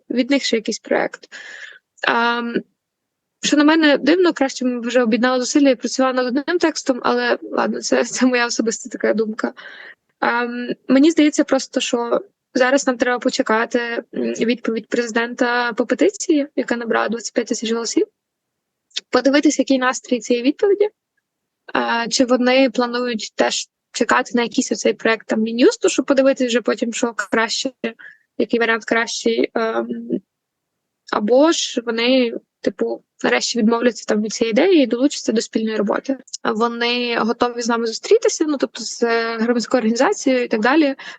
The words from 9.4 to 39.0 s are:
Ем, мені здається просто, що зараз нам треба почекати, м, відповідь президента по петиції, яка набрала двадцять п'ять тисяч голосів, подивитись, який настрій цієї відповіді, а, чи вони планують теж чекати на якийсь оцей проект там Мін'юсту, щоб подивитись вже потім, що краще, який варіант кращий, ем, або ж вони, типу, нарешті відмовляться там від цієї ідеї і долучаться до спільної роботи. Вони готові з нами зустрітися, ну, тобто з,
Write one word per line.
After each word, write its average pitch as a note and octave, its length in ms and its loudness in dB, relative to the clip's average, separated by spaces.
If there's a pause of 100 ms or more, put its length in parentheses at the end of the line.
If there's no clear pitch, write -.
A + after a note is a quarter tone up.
Ем, A#3+ 480 -2 (200)
мені C4+ 220 6
здається D4+ 340 2
просто, - 360 -2
що A#3 400 -2 (340)
зараз B3+ 320 2
нам B3+ 100 0
треба B3 220 0
почекати, A#3 840 -2 (120)
м, A#3 180 -4
відповідь A#3 560 -4
президента A#3+ 840 -2
по A#3+ 140 -2
петиції, D4 600 0 (100)
яка B3 200 -2
набрала A3+ 320 0
двадцять A3+ 260 -6
п'ять A#3 120 -2
тисяч A3+ 260 -4
голосів, A#3 340 0 (1040)
подивитись, C4+ 480 2
який C4+ 200 2
настрій B3+ 420 -2
цієї A#3+ 240 -2
відповіді, G4+ 440 2 (840)
а, A#3 360 -2
чи B3+ 160 0
вони B3+ 460 4
планують A#3+ 640 -4
теж - 340 -2 (240)
чекати B3 420 0
на A#3+ 80 0
якийсь A#3 300 -4
оцей A3 220 0
проект A3 320 -2
там A3+ 140 -2
Мін'юсту, A#3+ 480 2
щоб D4 180 -2
подивитись C4+ 420 2
вже A#3 120 0
потім, A#3 320 -2
що A#3 240 -4
краще, A3+ 540 -4 (680)
який A#3+ 220 0
варіант A3+ 240 0
кращий, A#3 720 0
ем, A#3 340 -2 (1200)
або B3 400 4
ж - 340 -4
вони, A#3+ 460 2 (280)
типу, - 420 -4 (220)
нарешті A#3+ 340 0
відмовляться A#3 480 2
там G#3+ 160 0
від G#3+ 100 -6
цієї A3+ 180 -2
ідеї D#4 320 6
і B3 40 4
долучаться A#3+ 460 0
до A3 80 2
спільної A3 360 -2
роботи. G#3+ 400 -2 (280)
Вони A#3 720 -2
готові A#3+ 460 -2
з A3+ 60 -2
нами A#3 180 0
зустрітися, G4 600 0
ну, D4 80 0
тобто B3 240 -4
з, - 220 -8